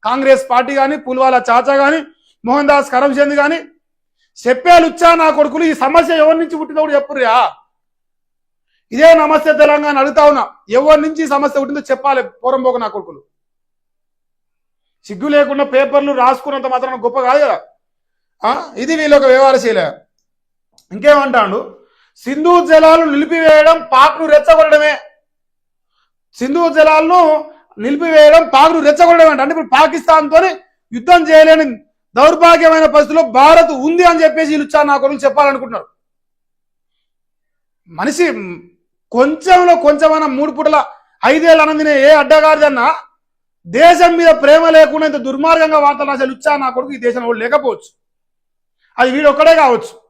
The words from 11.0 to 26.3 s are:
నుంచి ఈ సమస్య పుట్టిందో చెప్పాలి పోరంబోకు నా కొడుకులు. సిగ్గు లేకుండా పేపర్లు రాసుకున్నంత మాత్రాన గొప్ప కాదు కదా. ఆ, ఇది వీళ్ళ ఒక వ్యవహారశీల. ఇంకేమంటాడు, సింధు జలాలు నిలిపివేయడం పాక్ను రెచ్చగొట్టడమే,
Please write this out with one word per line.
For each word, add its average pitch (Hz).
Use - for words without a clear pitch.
నుంచి 311
ఈ 269
సమస్య 285
పుట్టిందో 285
చెప్పాలి 262
పోరంబోకు 254
నా 214
కొడుకులు. 165
సిగ్గు 208
లేకుండా 285
పేపర్లు 277
రాసుకున్నంత 262
మాత్రాన 254
గొప్ప 240
కాదు 269
కదా. 202
ఆ, -
ఇది 302
వీళ్ళ 294
ఒక 269
వ్యవహారశీల. 247
ఇంకేమంటాడు, 247
సింధు 302
జలాలు 320
నిలిపివేయడం 311
పాక్ను 302
రెచ్చగొట్టడమే, 302